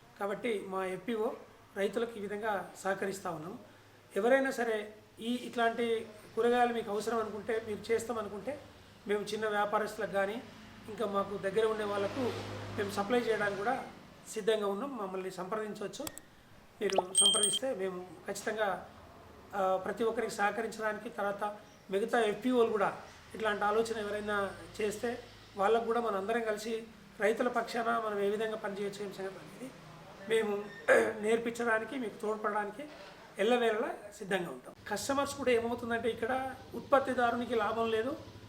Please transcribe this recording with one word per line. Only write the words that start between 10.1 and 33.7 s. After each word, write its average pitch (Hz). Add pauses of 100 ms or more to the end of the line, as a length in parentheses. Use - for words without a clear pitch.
కానీ 196 (480)
ఇంకా 214
మాకు 196
దగ్గర 196
ఉండే 214
వాళ్ళకు 202 (580)
మేము 202
సప్లై 208
చేయడానికి 208
కూడా 196 (460)
సిద్ధంగా 208
ఉన్నాం. 240
మమ్మల్ని 190
సంప్రదించవచ్చు. 208 (760)
మీరు 190
సంప్రదిస్తే 220
మేము 185 (200)
ఖచ్చితంగా, 208 (680)
ఆ, 190
ప్రతి 185
ఒక్కరికి 226
సహకరించడానికి, 214
తర్వాత 208 (340)
మిగతా 226
ఎఫ్పిఓలు 226
కూడా 202 (340)
ఇట్లాంటి 208
ఆలోచన 220
ఎవరైనా 208 (280)
చేస్తే 214 (380)
వాళ్ళకు 220
కూడా 233
మనం 214
అందరం 220
కలిసి 220 (360)
రైతుల 226
పక్షాన 233
మనం 208
ఏ 202
విధంగా 220
పనిచేయచ్చు 202
ఏం 190
సంగతి 190
అనేది 226 (580)
మేము 208 (280)
<clears throat> 220
నేర్పించడానికి, 226
మీకు 226
తోడ్పడడానికి 214 (500)
ఎల్లవేళలా 233 (240)